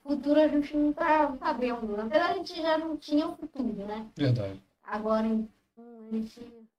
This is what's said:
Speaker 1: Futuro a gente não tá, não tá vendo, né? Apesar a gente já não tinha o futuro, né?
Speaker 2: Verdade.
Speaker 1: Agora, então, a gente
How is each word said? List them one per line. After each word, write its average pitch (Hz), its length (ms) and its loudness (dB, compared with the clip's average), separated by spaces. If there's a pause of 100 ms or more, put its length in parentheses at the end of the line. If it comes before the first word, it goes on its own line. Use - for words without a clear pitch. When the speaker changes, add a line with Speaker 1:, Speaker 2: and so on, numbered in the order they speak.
Speaker 1:
Futuro 285 380 2
a 302 80 6
gente 294 260 0
não 294 180 2
tá, 311 360 2
não 262 80 -6
tá 320 160 -2
vendo, 240 340 -2 (100)
né? 214 80 -2
Apesar 339 260 2
a - 40 0
gente 349 260 -8
já 320 180 2
não 320 180 -4
tinha 302 320 0
o 339 80 -8
futuro, 262 360 -6 (140)
né? 220 300 -8
Speaker 2:
Verdade. 104 440 0 (220)
Speaker 1:
Agora, 214 460 0
então, 220 800 -6
a 220 60 -6
gente 220 260 -6 (380)